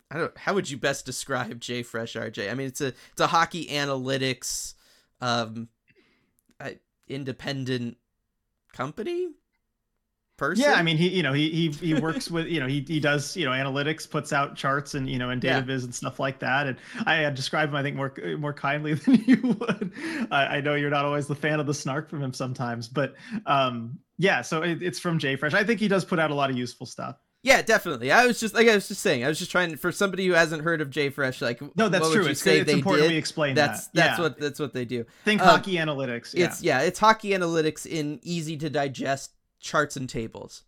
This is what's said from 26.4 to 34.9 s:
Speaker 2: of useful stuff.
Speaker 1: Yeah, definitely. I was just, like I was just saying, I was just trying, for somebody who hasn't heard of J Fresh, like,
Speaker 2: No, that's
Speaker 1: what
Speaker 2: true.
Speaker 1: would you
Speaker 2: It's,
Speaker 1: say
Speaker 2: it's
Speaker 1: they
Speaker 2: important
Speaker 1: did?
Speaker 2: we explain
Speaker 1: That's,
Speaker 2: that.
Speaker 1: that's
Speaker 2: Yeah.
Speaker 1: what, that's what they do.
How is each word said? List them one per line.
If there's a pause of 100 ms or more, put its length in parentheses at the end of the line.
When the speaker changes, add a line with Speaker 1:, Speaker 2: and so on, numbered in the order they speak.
Speaker 2:
of
useful
stuff. (260)
Speaker 1:
Yeah,
definitely.
I
was
just,
like
I
was
just
saying,
I
was
just
trying,
for
somebody
who
hasn't
heard
of
J
Fresh,
like, (160)
Speaker 2:
No,
that's
Speaker 1:
what
Speaker 2:
true.
Speaker 1:
would
you
Speaker 2:
It's,
Speaker 1:
say
Speaker 2:
it's
Speaker 1:
they
Speaker 2:
important
Speaker 1:
did?
Speaker 2:
we
explain
Speaker 1:
That's,
Speaker 2:
that.
Speaker 1:
that's
Speaker 2:
Yeah.
Speaker 1:
what,
that's
what
they
do. (200)